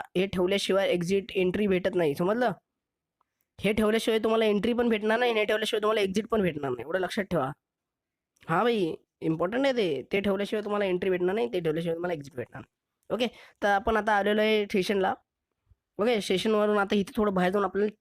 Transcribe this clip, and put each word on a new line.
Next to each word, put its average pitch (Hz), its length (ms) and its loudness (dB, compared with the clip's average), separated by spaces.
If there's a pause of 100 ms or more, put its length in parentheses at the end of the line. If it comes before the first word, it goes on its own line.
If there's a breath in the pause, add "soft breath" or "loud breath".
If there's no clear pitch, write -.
(160)
हे 185 120 2
ठेवल्याशिवाय 190 640 0
एक्झिट 180 460 0
एंट्री 190 320 0
भेटत 190 280 0
नाही, 160 200 2
समजलं? 214 360 0 (1080)
हे 202 140 0
ठेवल्याशिवाय 220 460 2
तुम्हाला 220 280 2
एंट्री 208 260 2
पण 240 160 0
भेटणार 214 300 2
नाही 247 120 2
आणि 220 80 0
हे 214 60 2
ठेवल्याशिवाय 214 360 0
तुम्हाला 214 200 2
एक्झिट 196 260 -2
पण 220 140 2
भेटणार 147 300 -2
नाही, 120 120 -6
एवढं 170 160 -4
लक्षात 185 320 -4
ठेवा. 139 200 0 (960)
हा 170 160 2
भाई, 214 300 0 (300)
इम्पॉर्टंट 175 440 0
आहे 262 80 2
ते, 160 360 -2
ते 202 100 0
ठेवल्याशिवाय 202 420 -2
तुम्हाला 208 220 -2
एंट्री 185 260 0
भेटणार 180 240 0
नाही, 233 180 0
ते 185 80 -2
ठेवल्याशिवाय 165 340 -2
तुम्हाला 175 180 -4
एक्झिट 139 220 -10
भेटणार 117 260 -10
नाही, - 540 -14
ओके? 233 120 0 (340 loud breath)
तर 208 80 2
आपण 202 280 2
आता 214 180 0
आलेलो 208 260 2
आहे 214 240 2
स्टेशनला, 196 480 0 (840)
ओके? 220 220 2
स्टेशनवरून 208 580 2
आता 196 160 0
इथे 196 220 0
थोडं 208 180 2
बाहेर 185 180 2
जाऊन 202 120 2
आपल्याला 202 360 -2